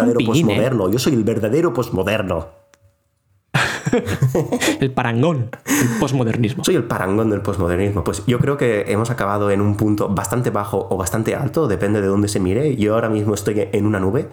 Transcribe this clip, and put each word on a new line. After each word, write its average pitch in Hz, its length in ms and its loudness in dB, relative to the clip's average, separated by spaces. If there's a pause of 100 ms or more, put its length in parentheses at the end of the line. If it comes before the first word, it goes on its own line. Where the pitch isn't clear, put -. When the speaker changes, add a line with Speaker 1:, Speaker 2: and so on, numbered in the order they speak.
Speaker 1:
verdadero 117 100 2
Speaker 2:
pillín, 123 320 2
¿eh? 101 40 2
Speaker 1:
posmoderno, 107 380 2
yo 120 80 2
soy 151 140 2
el 110 120 2
verdadero 113 480 0
posmoderno. 92 760 -2 (1080)
Speaker 2:
<laughs> - 1300 -2
El 131 120 0
parangón 123 580 0 (160)
del 269 240 0 (100)
posmodernismo. 123 640 0
Speaker 1:
Soy 190 120 2
el 123 100 0
parangón 104 440 0
del 98 120 -2
posmodernismo. 95 600 0
Pues - 220 -4
yo 123 140 2
creo 139 180 0
que 117 300 0
hemos 107 220 0
acabado 101 420 0
en 98 80 2
un 104 160 2
punto 104 340 2
bastante 127 420 -2
bajo 101 380 -2
o 101 80 -2
bastante 104 380 -2
alto, 135 320 0
depende 101 340 0
de 98 60 0
dónde 101 220 2
se 101 100 -2
mire. 120 380 2
Yo 104 160 2
ahora 113 160 2
mismo 107 240 0
estoy 104 380 -2
en 104 140 0
una 104 140 0
nube, 104 340 0